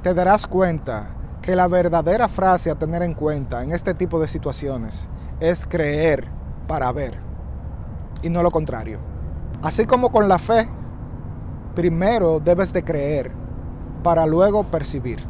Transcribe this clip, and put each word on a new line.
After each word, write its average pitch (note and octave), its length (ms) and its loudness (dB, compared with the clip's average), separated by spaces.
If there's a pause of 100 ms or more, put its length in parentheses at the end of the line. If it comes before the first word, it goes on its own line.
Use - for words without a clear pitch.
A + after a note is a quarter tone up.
te F3+ 100 2
darás F3+ 320 6
cuenta D#3 600 0 (340)
que F3+ 140 2
la F3+ 100 6
verdadera F3 640 4
frase F#3 420 4
a C#3+ 60 -2
tener E3 260 -2
en E3+ 120 -2
cuenta C#3 500 -2
en D3 80 -4
este F3 220 -2
tipo E3+ 260 0
de D#3 80 0
situaciones C3+ 800 -4 (320)
es E3+ 260 0
creer D3+ 640 2 (400)
para C3+ 240 -2
ver C3 260 -6 (1040)
y E3 80 -2
no E3+ 140 2
lo E3+ 80 4
contrario. A#2+ 480 -4 (640)
Así F#3+ 220 2
como B3 280 4
con G#3 160 6
la F#3 100 6
fe, A3+ 300 2 (1040)
primero E3+ 640 2
debes F3 340 2
de F3+ 120 0
creer C#3+ 480 -2 (720)
para E3 220 6
luego G3 380 6
percibir. C3 540 -4 (120)